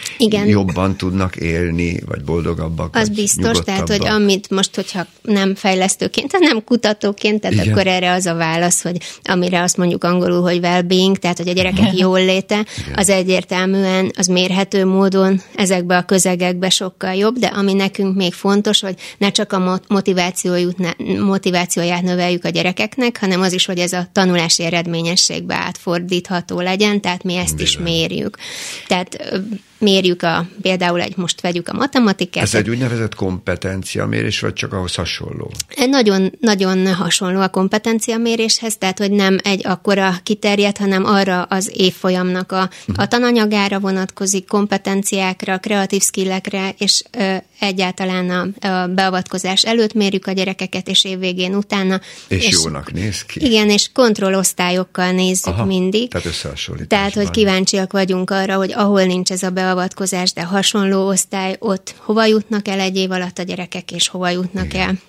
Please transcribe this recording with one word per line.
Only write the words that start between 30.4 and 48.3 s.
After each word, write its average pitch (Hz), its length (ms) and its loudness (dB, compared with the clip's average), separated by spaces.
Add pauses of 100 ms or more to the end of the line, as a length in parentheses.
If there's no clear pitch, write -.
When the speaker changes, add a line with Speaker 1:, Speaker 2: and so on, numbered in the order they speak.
Speaker 1:
például 180 380 0
egy, - 160 -6
most 175 240 -4
vegyük 175 280 -4
a - 40 -6
matematikát. 214 680 0
Speaker 2:
Ez 101 120 0
egy 107 160 2
úgynevezett 117 440 -2
kompetenciamérés, 98 1300 -2
vagy 107 120 -2
csak - 200 -6
ahhoz 92 220 -4
hasonló? 80 560 -6 (260)
Speaker 1:
Egy 247 120 2
nagyon, 202 520 4
nagyon 190 540 2
hasonló 180 460 0
a 190 80 2
kompetenciaméréshez, 226 1300 0
tehát, 190 220 -2
hogy 202 120 0
nem 190 320 4
egy 196 240 0
akkora 190 560 0
kiterjedt, 202 560 0
hanem 196 260 0
arra 190 380 2
az 190 320 -2
évfolyamnak 185 800 0
a, 185 180 0 (160)
Speaker 2:
Mhm. - 140 -2
Speaker 1:
a 202 80 2
tananyagára 214 720 2
vonatkozik, 190 680 -2
kompetenciákra, 196 1120 -2
kreatív 196 440 0
skillekre, 190 760 -2
és, - 240 0 (160)
ö, 190 160 0 (260)
egyáltalán 185 720 0 (300)